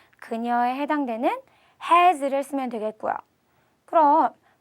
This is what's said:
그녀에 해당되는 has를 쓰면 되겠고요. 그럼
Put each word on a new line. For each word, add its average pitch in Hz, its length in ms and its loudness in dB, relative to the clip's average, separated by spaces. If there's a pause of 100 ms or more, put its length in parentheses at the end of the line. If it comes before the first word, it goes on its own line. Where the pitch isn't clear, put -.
(200)
그녀에 240 560 -4
해당되는 285 640 -4 (500)
has를 285 540 2
쓰면 269 260 -6
되겠고요. 214 460 -6 (720)
그럼 311 480 4 (280)